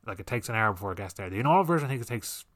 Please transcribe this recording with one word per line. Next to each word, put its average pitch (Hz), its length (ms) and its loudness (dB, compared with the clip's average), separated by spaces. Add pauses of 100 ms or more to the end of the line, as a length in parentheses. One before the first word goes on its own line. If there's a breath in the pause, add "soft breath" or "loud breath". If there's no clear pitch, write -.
Like, 101 140 -8
it 95 40 -10
takes 120 220 -4
an 117 80 -4
hour 110 160 4
before 95 220 -4
it 85 60 -8
gets 95 160 -10
there. 95 140 -8
The 98 140 -2
normal 170 220 6
version, 156 220 2
I - 20 -4
think 131 120 -2
it 117 60 -8
takes - 380 -6 (100)